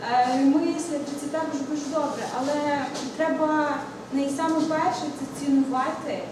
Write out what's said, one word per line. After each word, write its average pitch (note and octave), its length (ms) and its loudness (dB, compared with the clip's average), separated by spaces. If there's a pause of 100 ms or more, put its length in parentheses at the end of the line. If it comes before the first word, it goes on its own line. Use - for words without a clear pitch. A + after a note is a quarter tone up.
(120)
е, B3+ 340 4
мислити D#4 640 2 (100)
це D4+ 60 -6
також D4+ 320 -2 (100)
дуже D4+ 160 -4
добре, C#4 380 -2 (160)
але D4 380 0 (400)
треба D#4 600 2 (360)
найсаме C#4 420 0
перше D#4+ 460 2 (180)
це C#4 260 -8
цінувати C4+ 760 0 (120)